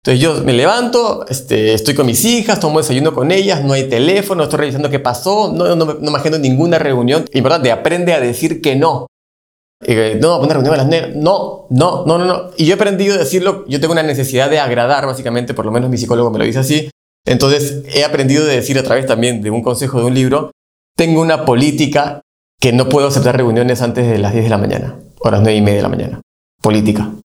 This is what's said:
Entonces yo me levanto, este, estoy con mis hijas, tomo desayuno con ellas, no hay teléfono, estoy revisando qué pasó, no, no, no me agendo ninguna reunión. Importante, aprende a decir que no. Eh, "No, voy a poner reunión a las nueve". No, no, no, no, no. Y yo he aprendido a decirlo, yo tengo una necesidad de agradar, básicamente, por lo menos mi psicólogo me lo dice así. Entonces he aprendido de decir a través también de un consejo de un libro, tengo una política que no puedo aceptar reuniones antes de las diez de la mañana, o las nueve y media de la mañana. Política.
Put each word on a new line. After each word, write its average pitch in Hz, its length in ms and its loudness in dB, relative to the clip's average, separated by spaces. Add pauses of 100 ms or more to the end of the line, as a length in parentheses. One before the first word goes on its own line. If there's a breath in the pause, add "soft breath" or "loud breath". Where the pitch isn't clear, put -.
Entonces 127 200 2
yo 151 240 0
me 127 80 2
levanto, 233 720 0
este, 131 460 0
estoy 147 200 0
con 143 120 2
mis 131 180 0
hijas, 226 380 0
tomo 156 180 0
desayuno 147 340 0
con 139 200 0
ellas, 190 320 0
no 139 80 2
hay 135 160 -2
teléfono, 175 540 0
estoy 135 160 -2
revisando 143 300 -2
qué 139 100 -2
pasó, 185 540 -2
no, 175 220 0
no, 160 100 2
no 151 260 -4
me 147 60 -2
agendo 156 220 -2
ninguna 135 400 2
reunión. 139 540 0
Importante, 127 360 2
aprende 170 440 0
a 147 80 0
decir 127 400 -2
que 131 160 0
no. 143 300 0 (800)
Eh, 110 340 0
"No, 156 100 4
voy 175 80 2
a - 20 -2
poner 147 140 0
reunión 143 220 2
a - 20 0
las 135 100 2
nueve". 165 300 0
No, 165 520 -2
no, 151 360 0
no, 165 120 2
no, 175 60 0
no. 180 200 -2 (120)
Y 160 100 0
yo 156 60 4
he 196 40 4
aprendido 196 400 0
a - 20 0
decirlo, 185 500 0
yo 139 140 -2
tengo 160 100 0
una 165 100 0
necesidad 131 480 0
de 151 100 2
agradar, 135 460 0
básicamente, 120 480 -4
por 110 120 -6
lo 107 80 -4
menos 123 160 0
mi 123 80 -2
psicólogo 117 340 0
me 107 80 -4
lo 113 60 0
dice 113 140 -2
así. 151 300 -2 (360)
Entonces 139 580 0 (100)
he 143 120 0
aprendido 147 400 0
de 143 100 2
decir 135 240 -2
a 127 40 -2
través 131 220 0
también 120 360 -2
de 107 100 -4
un 117 100 -2
consejo 127 380 -4
de 117 60 0
un 127 80 0
libro, 135 380 0 (440)
tengo 165 240 2
una 160 240 2
política 143 800 0 (400)
que 127 100 2
no 123 160 2
puedo 139 200 2
aceptar 127 280 2
reuniones 123 460 0
antes 120 280 0
de 110 80 2
las 101 140 0
diez 113 140 0
de 120 40 0
la 107 80 2
mañana, 101 400 -4 (220)
o 113 100 0
las 104 120 2
nueve 107 160 4
y 107 40 2
media 101 180 2
de 98 40 -2
la 95 60 -2
mañana. - 320 -6 (400)
Política. 107 500 0 (160)